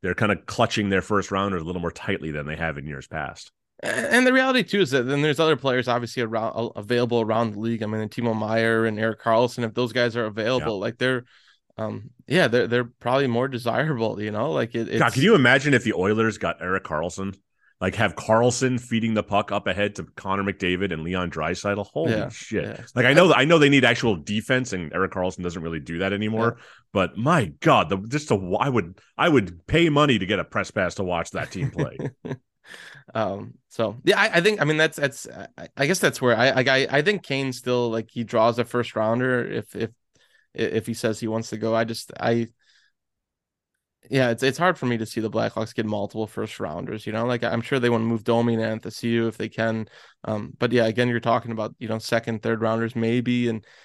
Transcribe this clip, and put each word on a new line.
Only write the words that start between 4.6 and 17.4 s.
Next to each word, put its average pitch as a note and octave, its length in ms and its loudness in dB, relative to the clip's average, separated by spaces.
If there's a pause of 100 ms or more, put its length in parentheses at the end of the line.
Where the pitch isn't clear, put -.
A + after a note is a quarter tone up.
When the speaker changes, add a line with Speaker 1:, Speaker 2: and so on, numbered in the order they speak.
Speaker 2:
too G3+ 160 -2
is D3 100 2
that B2+ 140 2
then C#3+ 180 0
there's D3+ 160 0
other D#3+ 180 4
players B2+ 300 0
obviously A#2+ 380 -2
around, A2 320 -2
a-, A#2 220 -4
available A#2+ 420 0
around A2+ 320 0
the G2+ 80 -8
league. A2+ 240 -4
I - 20 -4
mean, G#2+ 220 -4
Timo A#2 260 -2
Meier A2+ 500 2
and G#2+ 140 0
Erik A2 240 -2
Karlsson, A#2 420 4
if G#2+ 100 -4
those B2 180 -2
guys A#2+ 240 0
are A#2 100 -2
available, A2+ 480 -2
Speaker 1:
Yeah. F#2+ 60 -4
Speaker 2:
like, A2+ 180 -4
they're, B2+ 260 0 (540)
um, A2 320 -8 (160)
yeah, D#3 220 2
they're, A2+ 180 2
they're A#2+ 180 0
probably C3 440 0
more A#2+ 180 0
desirable, A#2 760 -2
you G#2+ 120 -4
know, A2+ 180 -2
like, B2+ 240 -2
it, A#2 140 -4
it's A2 100 -2
Speaker 1:
God, A#2+ 140 4
can C3 100 0
you G#3 140 6
imagine C3+ 360 6
if B2 120 4
the G#2+ 100 0
Oilers G#2+ 420 0
got E2+ 240 -4
Erik F#2 240 -2
Karlsson? F2+ 520 -6 (440)